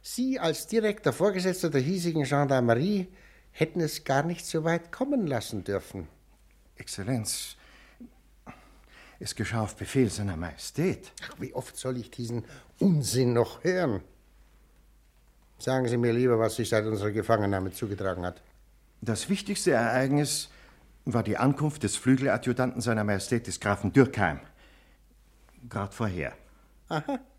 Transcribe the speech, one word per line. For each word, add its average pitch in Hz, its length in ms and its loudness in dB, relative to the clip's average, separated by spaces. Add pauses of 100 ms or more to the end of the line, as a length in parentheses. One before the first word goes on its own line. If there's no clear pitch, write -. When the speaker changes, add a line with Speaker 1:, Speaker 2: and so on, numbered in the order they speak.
Speaker 1:
Sie 262 380 -4
als 160 260 -2
direkter 214 460 0
Vorgesetzter 180 580 0
der 139 120 2
hiesigen 170 420 0
Gendarmerie 139 800 4 (460)
hätten 165 280 -2
es 156 220 -4
gar 139 220 2
nicht 170 200 -4
so 160 200 -4
weit 165 260 0
kommen 262 380 -2
lassen 113 340 -4
dürfen. 95 460 -6 (680)
Speaker 2:
Exzellenz, - 840 -6 (1600)
es - 140 -8
geschah 110 280 -2
auf 101 120 -4
Befehl 117 360 2
seiner 101 260 -4
Majestät. 82 760 -6 (120)
Speaker 1:
Ach, - 160 -16
wie - 120 -10
oft - 240 -10
soll 127 220 -6
ich 117 120 -10
diesen 117 340 -8 (340)
Unsinn 131 540 4
noch 117 320 0
hören? 170 380 0 (1600)
Sagen 131 300 0
Sie 120 80 0
mir 117 160 2
lieber, 120 260 4
was 110 180 2
sich 110 120 -2
seit 107 160 2
unserer 107 260 -2
Gefangennahme 101 600 2
zugetragen 95 520 -4
hat. 90 180 -6 (580)
Speaker 2:
Das 113 280 -4
wichtigste 190 440 0
Ereignis 131 800 2 (540)
war 117 200 0
die 107 120 0
Ankunft 143 460 0
des 101 140 -2
Flügeladjutanten 127 840 2
seiner 110 220 0
Majestät 104 460 -2
des 92 100 -8
Grafen 101 340 0
Dürkheim. 101 460 4 (1300)
Grad 101 260 -6
vorher. 90 400 -4 (540)
Speaker 1:
Aha. 170 300 -2 (200)